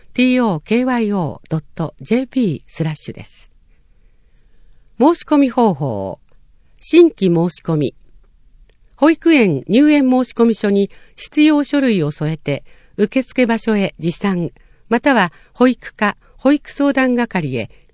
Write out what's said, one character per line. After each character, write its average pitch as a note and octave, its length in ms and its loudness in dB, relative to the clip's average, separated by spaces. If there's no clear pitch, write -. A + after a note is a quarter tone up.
テ - 80 -2
ィ B3+ 140 2
ー B3 100 0
オ F3+ 140 -2
ー - 40 -12
ケ A#3+ 200 0
ー - 20 -4
ワ B3 140 -2
イ G#3 120 -2
オ D3+ 320 -4
ー - 60 -20
ド D#3+ 80 -2
ッ D#3 60 -6
ト - 260 -6
ジ G3+ 160 -4
ェ B3+ 80 0
ー B3+ 40 -8
ピ G#3+ 300 -2
ー - 100 -20
ス - 160 -8
ラ D#3 80 -2
ッ D3+ 40 -10
シ - 160 -12
ュ - 40 -16
で - 80 -18
す。 - 260 -20
申 D#4+ 160 4
し - 80 -8
込 D4+ 140 0
み C#4 120 2
方 A3+ 240 2
法。 A2 460 -6
新 E4+ 300 4
規 F3+ 240 0
申 E3+ 160 0
し - 140 -12
込 D#3+ 140 -2
み。 C#3+ 180 -4
保 D4 140 2
育 E4 240 2
園 F#3 340 2
入 C4+ 220 4
園 C#4+ 220 2
申 B3+ 120 2
し - 100 -8
込 A#3 120 2
み A#3 100 2
書 G#3 140 -4
に G3+ 220 0
必 - 260 -4
要 D4+ 220 4
書 C#4+ 180 -2
類 A3 220 0
を D3 80 -2
添 D#3 220 -6
え D#3+ 40 -8
て、 C#3 260 -6
受 G#3+ 280 -2
付 - 240 -2
場 A3+ 100 -2
所 A3 180 -2
へ G3 220 -2
持 D#3+ 140 -4
参、 F3+ 400 -4
ま A#3 140 0
た C#4+ 140 2
は F#3 180 0
保 B3+ 140 2
育 - 280 -4
課、 G#3 200 -2
保 C4+ 160 2
育 - 180 -4
相 C#4+ 220 0
談 C4 220 0
係 F3+ 420 -4
へ G#2 120 -8